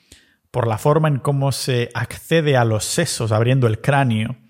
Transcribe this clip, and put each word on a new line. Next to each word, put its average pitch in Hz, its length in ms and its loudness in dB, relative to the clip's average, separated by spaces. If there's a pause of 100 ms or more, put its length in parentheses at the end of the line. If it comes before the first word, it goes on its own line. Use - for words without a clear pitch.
(500)
por 117 160 -2
la 110 120 -2
forma 156 300 2
en 139 100 0
cómo 139 340 -2
se 120 420 -2
accede 147 640 0
a 120 80 4
los 110 200 0
sesos 123 480 -2
abriendo 120 340 2
el 110 140 -2
cráneo, 127 560 0 (140)